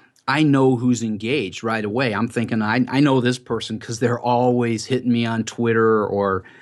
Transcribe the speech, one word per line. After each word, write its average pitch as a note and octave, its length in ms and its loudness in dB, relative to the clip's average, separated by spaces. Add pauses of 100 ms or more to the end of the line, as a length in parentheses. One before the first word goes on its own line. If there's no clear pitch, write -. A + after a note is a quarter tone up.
(280)
I D3 140 2
know C3+ 320 4
who's A#2+ 300 0
engaged A2 580 -4
right A2 220 -4
away. A2+ 280 -2
I'm G#2+ 140 -2
thinking, A#2 340 -4
"I, A2+ 280 0
I C3 100 -2
know C3+ 220 4
this B2 180 0
person A2+ 400 -8
'cause A2 220 -10
they're A#2+ 180 0
always A#2+ 680 0
hitting B2 280 0
me A#2 120 2
on A2+ 200 -2
Twitter A2+ 600 2
or G2 380 0 (200)